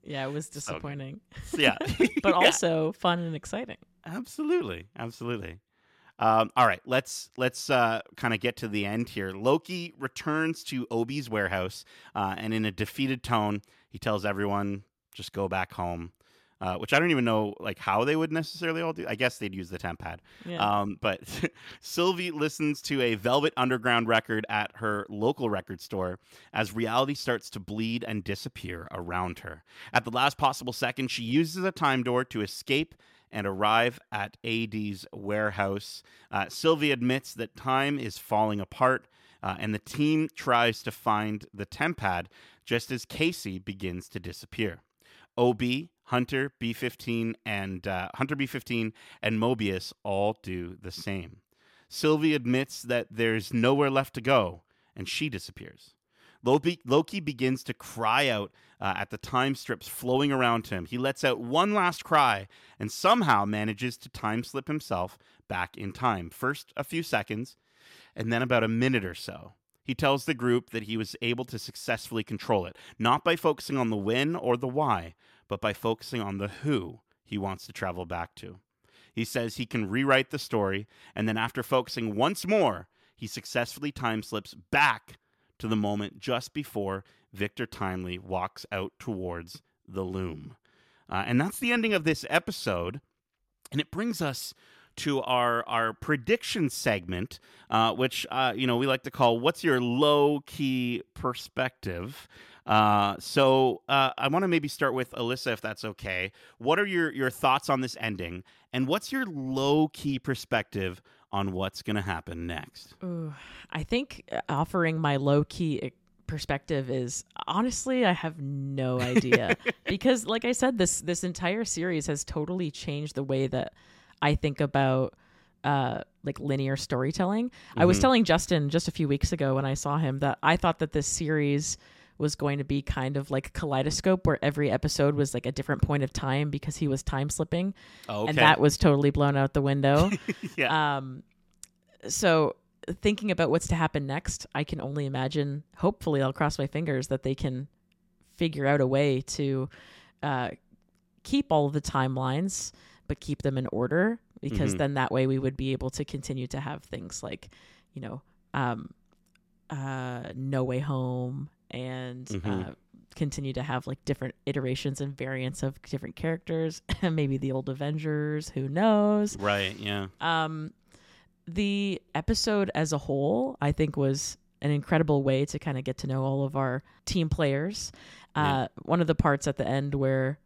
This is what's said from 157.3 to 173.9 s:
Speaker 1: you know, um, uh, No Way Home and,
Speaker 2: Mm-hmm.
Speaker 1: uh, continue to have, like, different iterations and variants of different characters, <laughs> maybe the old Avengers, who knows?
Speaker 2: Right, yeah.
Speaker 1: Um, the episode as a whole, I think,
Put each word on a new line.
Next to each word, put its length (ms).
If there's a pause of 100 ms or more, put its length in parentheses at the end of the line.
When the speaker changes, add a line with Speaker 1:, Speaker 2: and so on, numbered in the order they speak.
Speaker 1:
you 80
know, 200 (320)
um, 380 (800)
uh, 640
No 280
Way 160
Home 720 (220)
and, 560
Speaker 2:
Mm-hmm. 220
Speaker 1:
uh, 220 (440)
continue 380
to 100
have, 240
like, 180
different 300 (100)
iterations 560
and 160
variants 460
of 180
different 340
characters, 680 (100)
<laughs> 80
maybe 360
the 140
old 160
Avengers, 840
who 200
knows? 680
Speaker 2:
Right, 420
yeah. 280 (140)
Speaker 1:
Um, 500 (760)
the 540 (120)
episode 640
as 180
a 40
whole, 640
I 100
think, 260